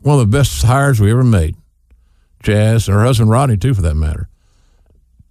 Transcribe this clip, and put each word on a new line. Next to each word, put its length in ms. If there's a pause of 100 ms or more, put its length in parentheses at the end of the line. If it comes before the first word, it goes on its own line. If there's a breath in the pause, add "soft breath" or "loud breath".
one 180
of 120
the 60
best 260
hires 360
we 120
ever 120
made. 320 (880)
Jazz, 460
and 100
her 60
husband 260
Rodney, 280
too, 160
for 100
that 120
matter. 320 (1040)